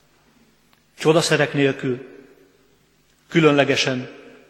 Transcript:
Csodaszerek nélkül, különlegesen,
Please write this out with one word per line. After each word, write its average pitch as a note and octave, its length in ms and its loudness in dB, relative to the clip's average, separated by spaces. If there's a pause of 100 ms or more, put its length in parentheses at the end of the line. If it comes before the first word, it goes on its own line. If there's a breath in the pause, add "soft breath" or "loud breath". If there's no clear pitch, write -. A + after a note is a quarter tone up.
(1000)
Csodaszerek D3+ 540 0
nélkül, C3+ 560 -4 (1200)
különlegesen, C3+ 800 2 (400)